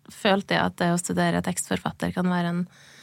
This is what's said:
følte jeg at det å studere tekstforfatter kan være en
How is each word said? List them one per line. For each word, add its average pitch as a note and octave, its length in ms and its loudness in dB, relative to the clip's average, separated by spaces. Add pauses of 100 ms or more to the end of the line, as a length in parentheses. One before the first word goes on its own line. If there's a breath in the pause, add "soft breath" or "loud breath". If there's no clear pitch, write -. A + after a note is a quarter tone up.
(140)
følte G3 400 2
jeg E3+ 160 2
at F3+ 80 -14
det F3 160 2
å F3 80 0
studere F3 400 0
tekstforfatter F3+ 720 -4
kan F3+ 160 0
være F3 240 0
en F3 80 -2 (420 loud breath)